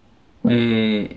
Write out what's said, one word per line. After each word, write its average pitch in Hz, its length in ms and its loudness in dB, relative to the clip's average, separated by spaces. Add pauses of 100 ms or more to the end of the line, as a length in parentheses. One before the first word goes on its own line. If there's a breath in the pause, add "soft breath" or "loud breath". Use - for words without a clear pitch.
(460)
אה, 113 600 0 (120)